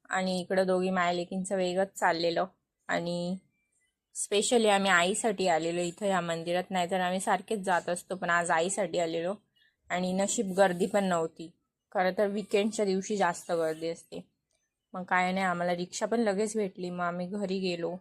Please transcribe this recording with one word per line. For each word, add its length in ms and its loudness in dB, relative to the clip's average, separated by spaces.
आणि 320 0
इकडं 260 2
दोघी 220 2
मायलेकींचं 680 -2
वेगळंच 440 0
चाललेलं. 460 2
आणि 500 -2
specially 540 2
आम्ही 220 4
आईसाठी 560 2
आलेलो 340 2
इथं 240 -4
या 160 2
मंदिरात, 480 -2
नाहीतर 300 0
आम्ही 200 0
सारखेच 400 -2
जात 300 0
असतो, 260 -6
पण 140 -4
आज 220 2
आईसाठी 480 0
आलेलो 360 -2
आणि 240 -2
नशीब 440 0
गर्दी 280 4
पण 180 0
नव्हती. 480 -2
खरं 260 2
तर 100 2
विकेंडच्या 580 0
दिवशी 320 0
जास्त 340 0
गर्दी 380 -2
असते. 480 -12
मग 100 -8
काय 280 2
नाही, 140 0
आम्हाला 300 0
रिक्षा 300 -4
पण 140 0
लगेच 380 0
भेटली. 320 -4
मग 140 -4
आम्ही 240 -2
घरी 320 -4
गेलो. 420 -2